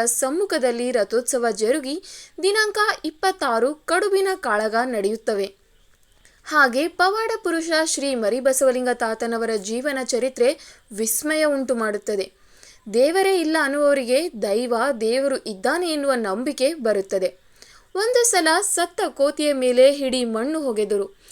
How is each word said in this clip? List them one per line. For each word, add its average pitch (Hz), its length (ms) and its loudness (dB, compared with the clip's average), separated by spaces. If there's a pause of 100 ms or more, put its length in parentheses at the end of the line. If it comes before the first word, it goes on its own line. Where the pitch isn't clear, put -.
ಸಮ್ಮುಖದಲ್ಲಿ 254 840 -2
ರಥೋತ್ಸವ 240 600 0
ಜರುಗಿ 262 520 -2 (400)
ದಿನಾಂಕ 415 360 0 (260)
ಇಪ್ಪತ್ತಾರು 302 680 0
ಕಡುಬಿನ 381 600 0
ಕಾಳಗ 220 400 -2 (100)
ನಡೆಯುತ್ತವೆ. 214 800 -4 (840)
ಹಾಗೆ 285 440 2
ಪವಾಡ 392 420 0 (140)
ಪುರುಷ 330 260 -2 (140)
ಶ್ರೀ 277 300 -2
ಮರಿಬಸವಲಿಂಗ 254 760 2
ತಾತನವರ 226 640 -4
ಜೀವನ 240 480 -4
ಚರಿತ್ರೆ 254 760 -2 (120)
ವಿಸ್ಮಯ 302 520 -2
ಉಂಟು 269 300 0
ಮಾಡುತ್ತದೆ. 208 580 -4 (600)
ದೇವರೇ 359 460 4
ಇಲ್ಲ 320 200 0
ಅನ್ನುವವರಿಗೆ 285 800 0
ದೈವ, 233 320 0 (260)
ದೇವರು 262 360 0
ಇದ್ದಾನೆ 254 520 -2
ಎನ್ನುವ 285 260 0
ನಂಬಿಕೆ 247 600 -2
ಬರುತ್ತದೆ. 202 520 -2 (680)
ಒಂದು 466 360 2
ಸಲ 349 180 2 (120)
ಸತ್ತ 349 480 -2
ಕೋತಿಯ 294 440 0
ಮೇಲೆ 254 400 6
ಹಿಡಿ 262 320 -2
ಮಣ್ಣು 233 360 -2
ಹೊಗೆದರು. 208 560 -2 (160)